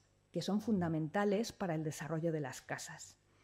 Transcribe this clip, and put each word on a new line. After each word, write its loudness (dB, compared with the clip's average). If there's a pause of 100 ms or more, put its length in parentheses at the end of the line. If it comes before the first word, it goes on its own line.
(300)
que -2
son 2
fundamentales 2
para -2
el 0
desarrollo 0
de 0
las -6
casas. -10 (280)